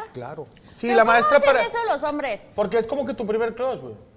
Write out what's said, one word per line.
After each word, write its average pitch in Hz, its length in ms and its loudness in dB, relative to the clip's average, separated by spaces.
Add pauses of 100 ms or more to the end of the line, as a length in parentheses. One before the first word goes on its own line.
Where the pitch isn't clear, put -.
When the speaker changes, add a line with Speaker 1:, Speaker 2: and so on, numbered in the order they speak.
(140)
Speaker 1:
Claro. 143 340 -12 (260)
Speaker 2:
Sí, - 140 -8
Speaker 3:
¿Pero 240 100 2
Speaker 2:
la 226 60 8
Speaker 3:
cómo 220 100 4
Speaker 2:
maestra 285 240 6
Speaker 3:
hacen 571 100 2
Speaker 2:
para 254 160 6
Speaker 3:
eso 466 140 -4 (120)
los 285 140 -2
hombres? 285 520 -6
Speaker 2:
Porque 208 220 -2
es 226 100 0
como 277 180 -4
que 262 80 -6
tu 220 140 -8
primer 220 280 -2
crush, 240 260 -6
güey. 117 140 -14 (220)